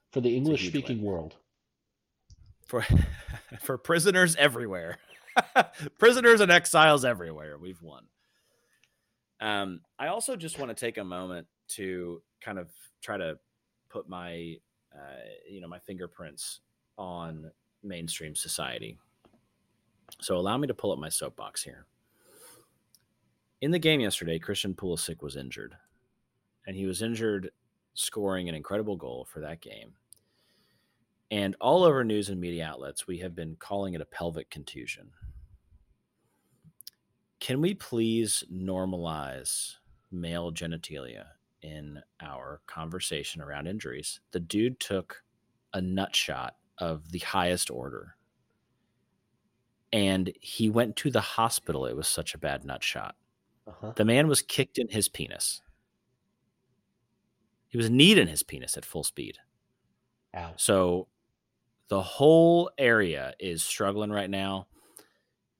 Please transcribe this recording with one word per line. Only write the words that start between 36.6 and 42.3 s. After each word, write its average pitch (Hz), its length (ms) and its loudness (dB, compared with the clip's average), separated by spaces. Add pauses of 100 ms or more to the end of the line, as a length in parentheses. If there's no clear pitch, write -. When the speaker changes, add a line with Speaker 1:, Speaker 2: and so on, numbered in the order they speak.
Speaker 2:
Can 131 220 -2
we 185 120 2
please 113 800 0
normalize 87 1200 -6 (360)
male 85 400 -6
genitalia 78 760 -10 (360)
in 76 400 -16 (200)
our 69 440 -14